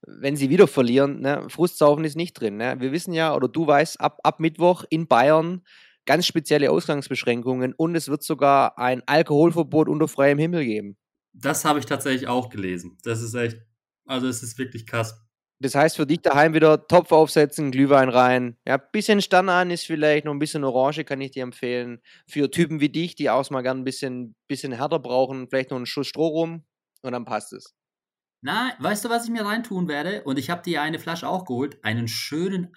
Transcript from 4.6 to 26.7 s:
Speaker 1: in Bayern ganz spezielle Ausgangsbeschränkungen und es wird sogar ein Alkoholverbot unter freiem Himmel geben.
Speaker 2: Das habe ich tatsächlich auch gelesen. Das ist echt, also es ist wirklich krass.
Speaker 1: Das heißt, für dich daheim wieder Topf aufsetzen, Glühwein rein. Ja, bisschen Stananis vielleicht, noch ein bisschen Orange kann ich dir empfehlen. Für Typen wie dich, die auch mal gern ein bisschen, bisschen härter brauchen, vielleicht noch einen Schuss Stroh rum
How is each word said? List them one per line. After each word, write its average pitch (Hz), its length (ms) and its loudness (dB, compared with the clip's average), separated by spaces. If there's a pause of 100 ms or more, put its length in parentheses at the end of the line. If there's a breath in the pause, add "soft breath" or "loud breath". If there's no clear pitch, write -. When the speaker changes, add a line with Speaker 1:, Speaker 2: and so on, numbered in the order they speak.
Speaker 1:
in 160 180 -2
Bayern 160 540 4 (440 soft breath)
ganz 165 200 2
spezielle 147 440 2
Ausgangsbeschränkungen 127 1040 -2
und 165 200 -2
es 156 140 -4
wird 147 140 -4
sogar 139 560 2
ein 127 280 -2
Alkoholverbot 156 840 2
unter 151 200 0
freiem 143 300 2
Himmel 165 260 -2
geben. 104 320 -6 (360)
Speaker 2:
Das 151 320 -4
habe 151 140 2
ich 123 80 -8
tatsächlich 131 420 -4
auch 123 200 -4
gelesen. 92 540 -8
Das 113 180 -6
ist 117 140 -10
echt, 117 260 -4 (460)
also 131 200 -4
es 120 160 -6
ist 117 160 -14
wirklich 120 280 -10
krass. - 360 -6 (380)
Speaker 1:
Das 135 140 -4
heißt, 151 220 4
für 151 100 0
dich 131 160 -2
daheim 156 320 4
wieder 156 320 6
Topf 170 240 4
aufsetzen, 151 640 4
Glühwein 135 360 6
rein. 123 560 4
Ja, 127 120 0
bisschen 208 440 0
Stananis 180 600 2
vielleicht, 151 420 0
noch 151 80 -4
ein 143 60 -6
bisschen 151 240 -4
Orange 135 400 0
kann 139 180 -8
ich 135 120 -10
dir 131 100 -8
empfehlen. 123 580 -8 (280 soft breath)
Für 143 200 0
Typen 160 300 0
wie 147 100 2
dich, 165 280 -6
die 143 120 -2
auch 131 220 0
mal 135 120 -4
gern 131 160 -2
ein 131 60 -8
bisschen, 123 520 -8 (100)
bisschen 135 260 -8
härter 147 280 -4
brauchen, 127 480 -2
vielleicht 131 220 -4
noch 139 60 -6
einen 123 100 -8
Schuss 139 200 -6
Stroh 156 220 -2
rum 165 360 -4 (380)